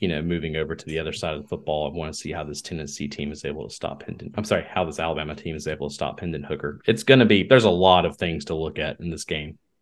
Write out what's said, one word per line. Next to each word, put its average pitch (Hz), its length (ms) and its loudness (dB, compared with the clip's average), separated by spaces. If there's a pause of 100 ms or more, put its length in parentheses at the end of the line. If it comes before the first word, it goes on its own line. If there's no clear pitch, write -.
you 95 80 0
know, 78 120 -2
moving 80 360 -2
over 78 180 -2
to - 120 -14
the 78 120 -4
other 78 140 -4
side 78 220 -4
of 73 80 -8
the 73 60 -18
football, 76 380 -4
I 71 100 -6
wanna 80 160 -6
see 76 200 -10
how 80 100 -6
this 73 180 -10
Tennessee 73 460 -8
team 73 240 -8
is 73 140 -10
able 73 220 -8
to - 80 -14
stop - 280 -8
Hendon. - 340 -12
I'm 107 80 -2
sorry, 90 240 0
how 92 160 0
this 78 140 -8
Alabama 78 380 -2
team 80 180 -8
is 76 140 -8
able 73 200 -4
to 71 60 -12
stop - 260 -6
Hendon 78 220 -6
Hooker. 73 420 -8
It's 113 200 2
gonna 131 200 10
be, 101 200 6
there's 120 200 8
a 104 60 8
lot 90 340 6
of 80 120 -2
things 80 300 -4
to 85 80 -4
look 80 240 -4
at 76 220 -4
in 85 80 -8
this 78 160 -6
game. 78 320 -6 (260)